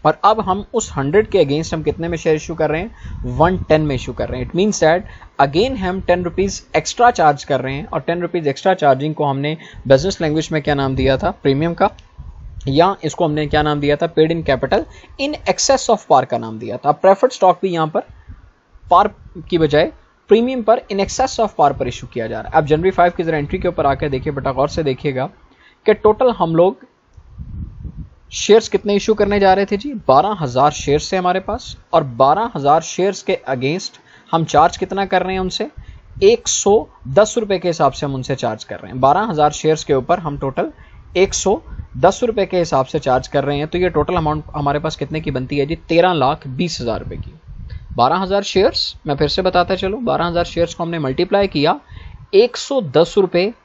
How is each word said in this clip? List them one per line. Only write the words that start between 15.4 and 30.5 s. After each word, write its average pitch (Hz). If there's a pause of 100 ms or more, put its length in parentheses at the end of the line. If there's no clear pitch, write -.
excess 269
of -
par 127
का 120
नाम 113
दिया 117
था। 147
प्रेफर्ड 190
stock 180
भी 196
यहाँ 160
पर - (760)
par 185 (360)
की 175
बजाय 160 (380)
premium 240
पर 220 (100)
in 196
excess 247
of 214
par 143
पर 127
issue 123
किया 113
जा 110
रहा -
है। -
अब 160
जनवरी 156
फ़ाइव 175
की 180
जरा 160
entry 147
के 208
ऊपर 170
आकर 139
देखिए 135
बेटा, 135
गौर 135
से 165
देखिएगा 135 (560)
कि 214
total 214
हम 170
लोग 180 (1500)
शेयर्स 214
कितने 202
इशू 208
करने 202
जा 190
रहे 196
थे 202
जी, 277 (140)
बारह 170
हजार 131